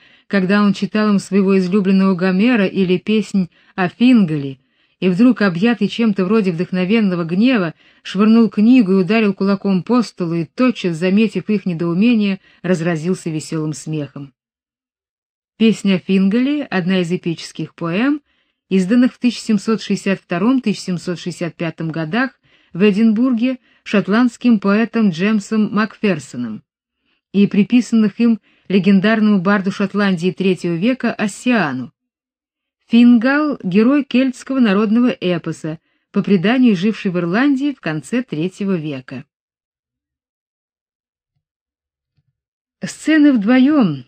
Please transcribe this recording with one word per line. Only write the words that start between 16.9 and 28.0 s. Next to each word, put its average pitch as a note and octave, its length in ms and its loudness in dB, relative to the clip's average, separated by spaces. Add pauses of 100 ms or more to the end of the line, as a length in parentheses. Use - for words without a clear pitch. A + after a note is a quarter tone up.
из E3 100 -4
эпических E3+ 640 -8
поэм, A3+ 460 -4 (480)
изданных F#3+ 440 2
в - 60 -20
тысяча B3 220 -2
семьсот A3 400 -2
шестьдесят F#3+ 380 -4
втором, A3+ 420 -2
тысяча - 240 -4
семьсот F3+ 340 -6
шестьдесят E3+ 360 -8
пятом E3 360 -6
годах E3 400 -4 (420)
в E3+ 160 -2
Эдинбурге A3+ 680 0 (240)
шотландским A3 760 0
поэтом G#3+ 500 0
Джемсом G#3 640 -2
Макферсоном D#3 920 -4 (720)
и G3+ 120 4
приписанных G#3+ 720 0